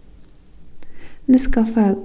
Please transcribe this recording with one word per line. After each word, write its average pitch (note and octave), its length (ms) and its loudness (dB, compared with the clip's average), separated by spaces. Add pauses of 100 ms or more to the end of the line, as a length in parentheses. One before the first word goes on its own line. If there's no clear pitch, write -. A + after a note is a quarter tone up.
(1300)
Нескафе A3+ 760 4